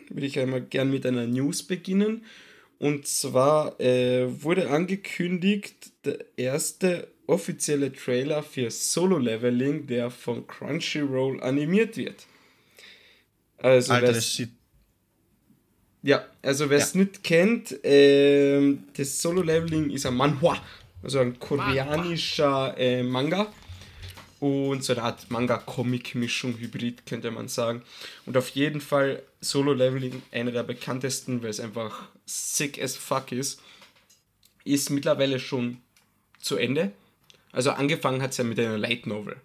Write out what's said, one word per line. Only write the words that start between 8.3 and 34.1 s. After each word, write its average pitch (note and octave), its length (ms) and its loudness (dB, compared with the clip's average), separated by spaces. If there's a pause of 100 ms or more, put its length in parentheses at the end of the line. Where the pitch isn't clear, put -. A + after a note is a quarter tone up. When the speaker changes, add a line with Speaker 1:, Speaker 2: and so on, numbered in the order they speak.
Speaker 1:
für B2 280 -6
Solo F3+ 480 0
Leveling, B2 680 0
der A#2+ 240 -2
von A#2+ 360 -8
Crunchyroll C3+ 960 -4
animiert D3+ 540 0
wird. - 300 -8 (1300)
Also, B2+ 360 6
Speaker 2:
Alter, A#2+ 140 4
Speaker 1:
wer's A#2 100 4
Speaker 2:
das A2+ 180 -2
sieht A#2 140 -6 (1600)
Speaker 1:
ja, C#3 200 4 (160)
also C#3 280 0
wer's C#3+ 240 4
Speaker 2:
Ja. F3+ 80 4
Speaker 1:
nicht G3 220 0
kennt, F#3+ 600 4
ähm, C#3+ 1000 6 (140)
das C#3 240 -4
Solo F3 200 0
Leveling D#3+ 480 0
ist C3+ 160 -4
ein B2+ 100 0
Manhwa, C#3 460 2 (400)
also C3+ 180 -2
ein B2 100 2 (100)
Speaker 3:
Manhwa. - 0 -
Speaker 1:
koreanischer, C#3+ 1400 0
äh, B2+ 260 0
Manga. D#3 480 -2 (880)
Und C#3 420 0
so - 80 -2
eine A#2 120 0
Art - 280 -6
Manga-Comic-Mischung, A#2+ 1300 -2
Hybrid, A#2+ 460 -8
könnte A#2 260 -8
man A2+ 160 -10
sagen. A#2+ 340 -4 (440)
Und B2 100 -8
auf B2+ 140 2
jeden D3 320 -2
Fall C#3 420 0 (160)
Solo C#3+ 320 0
Leveling, B2+ 500 0 (120)
einer A#2+ 180 -2
der A#2+ 120 -2
bekanntesten, B2+ 800 -6
weil A2+ 100 -6
es G#2 100 -8
einfach A2+ 480 -10 (160)
sick - 580 -4
as C3 140 -6
fuck C3 340 -4
ist, C3 300 -6 (1040)